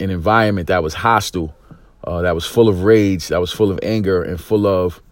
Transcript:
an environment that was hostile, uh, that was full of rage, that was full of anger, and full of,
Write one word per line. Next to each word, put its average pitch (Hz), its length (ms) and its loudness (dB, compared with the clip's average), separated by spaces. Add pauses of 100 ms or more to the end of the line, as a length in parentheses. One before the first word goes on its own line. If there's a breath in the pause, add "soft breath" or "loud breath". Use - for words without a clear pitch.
an 98 100 -4
environment 98 560 0
that 92 160 0
was 78 120 -6
hostile, 101 600 -2 (480 soft breath)
uh, 85 200 -6
that 87 120 0
was 85 100 -4
full 117 240 4
of 90 140 0
rage, 101 460 4
that 82 120 0
was 90 120 -4
full 107 180 0
of 92 120 -4
anger, 95 400 -2
and 85 180 -8
full 104 260 0
of, 92 340 0 (120)